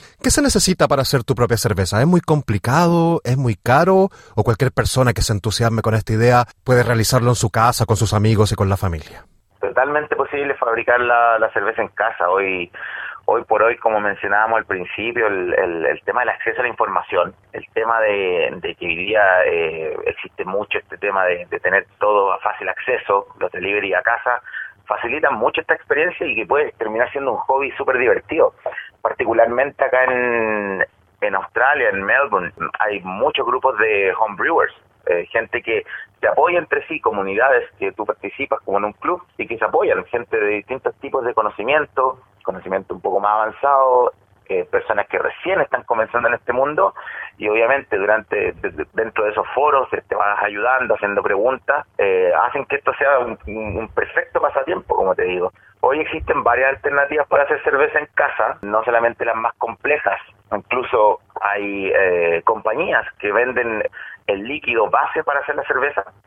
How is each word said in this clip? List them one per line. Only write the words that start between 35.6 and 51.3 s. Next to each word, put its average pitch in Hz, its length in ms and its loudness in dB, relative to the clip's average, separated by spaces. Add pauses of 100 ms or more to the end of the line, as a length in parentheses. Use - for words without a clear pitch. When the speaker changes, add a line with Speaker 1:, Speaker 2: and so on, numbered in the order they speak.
Speaker 2:
que 110 220 -2 (360)
se 117 80 0
apoya 175 320 2
entre 147 260 -4
sí, 156 140 -8
comunidades 110 680 0 (120)
que 98 140 -2
tú 107 120 -6
participas - 560 -6
como 98 160 -2
en 101 80 -2
un 104 80 -4
club 175 300 -6 (160)
y 110 80 -6
que 113 100 -8
se 110 80 -2
apoyan, 107 400 0
gente 120 340 -4
de 104 100 0
distintos 113 500 -4
tipos 135 260 -4
de 120 80 -2
conocimiento, 120 880 -2 (240)
conocimiento 92 500 -6
un 92 80 -14
poco 101 180 0
más 101 120 2
avanzado, 123 800 2 (340)
eh, 92 180 -2
personas 101 420 -2
que 95 100 -4
recién - 440 -2
están - 220 -2
comenzando 117 440 0
en 120 80 0
este - 180 -4
mundo 143 400 0 (460)
y 104 100 -2
obviamente 117 480 2
durante, 101 540 0
de, 95 180 -6
de, 78 240 -8
dentro 113 300 -2
de 107 80 0
esos 104 240 -2
foros, 139 380 2
eh, - 140 -4
te - 60 -4
vas 101 300 0
ayudando, 113 500 0
haciendo 101 300 -2
preguntas, 123 640 -2 (100)